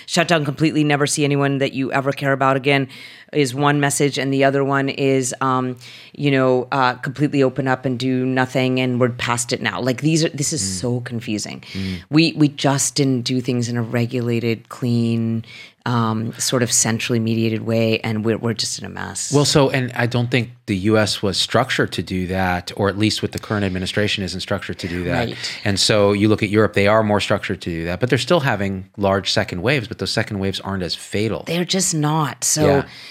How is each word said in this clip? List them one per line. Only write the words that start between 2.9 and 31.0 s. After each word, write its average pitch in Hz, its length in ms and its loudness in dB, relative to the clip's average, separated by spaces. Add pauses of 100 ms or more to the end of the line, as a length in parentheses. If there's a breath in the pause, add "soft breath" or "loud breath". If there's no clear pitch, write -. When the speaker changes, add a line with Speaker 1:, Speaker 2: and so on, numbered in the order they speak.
Speaker 1:
is 139 200 2
one 143 240 4
message. 143 380 2
And 135 160 -2
the 135 100 2
other 139 220 4
one 139 240 0
is, 135 540 0
um, 127 340 0 (380 loud breath)
you 143 160 0
know, 131 420 4
uh, 127 220 2
"Completely 139 480 0
open 131 260 0
up 131 160 0
and 127 140 -2
do 127 260 0
nothing, 127 560 0
and 127 180 0
we're 123 120 4
past 120 420 -4
it - 80 -2
now." 104 220 -2
Like, 123 180 0
these 156 240 2
are, 165 60 0
this 139 240 -4
is 120 80 -4
Speaker 2:
Mm. 95 180 -4
Speaker 1:
so 123 200 -2
confusing. 110 600 -6 (120)
Speaker 2:
Mm. 95 240 -6 (100)
Speaker 1:
We, 160 300 4
we 151 100 6
just 139 460 0
didn't 131 280 0
do 127 200 -2
things 123 260 -2
in 120 80 -4
a 120 60 0
regulated, 117 880 -2
clean, 117 760 0 (420 loud breath)
um, 113 520 0
sort 123 240 0
of 113 100 0
centrally 113 480 0
mediated 113 460 0
way, 113 320 2
and 107 260 -2
we're, 110 140 2
we're 117 160 -2
just - 240 -6
in 104 80 -12
a - 20 -12
mess. 92 420 -8
Speaker 2:
Well, 143 140 4
so, 135 240 4
and 127 260 -2
I 120 120 0
don't 120 240 -2
think 123 180 2 (160)
the 104 140 0
U 107 180 4
S 107 260 2
was 95 140 0
structured - 560 0
to 92 100 -4
do 92 260 -4
that, 90 460 -2
or 98 140 0
at 92 80 -2
least 104 240 0
with 107 120 -4
the 95 60 -8
current 101 280 -2
administration 92 580 -2
isn't 90 160 -6
structured 95 380 -6
to 95 100 -8
do 87 160 -4
that. 87 240 0
Speaker 1:
Right. - 80 -10 (260 loud breath)
Speaker 2:
And 101 160 0
so 104 360 4
you 104 160 4
look 107 120 2
at 107 60 0
Europe, 104 240 4
they 101 140 4
are 110 160 6
more 104 180 2
structured 98 400 -2
to 90 100 -8
do 82 140 -4
that, 87 160 -4
but 131 80 0
they're 143 80 4
still 165 240 2
having 98 460 -2 (100)
large 98 340 2
second 98 300 -2
waves, 117 260 0
but - 120 -10
those 95 120 -4
second 107 280 -2
waves 95 220 -2
aren't 98 220 -4
as 82 120 -4
fatal. 104 520 -4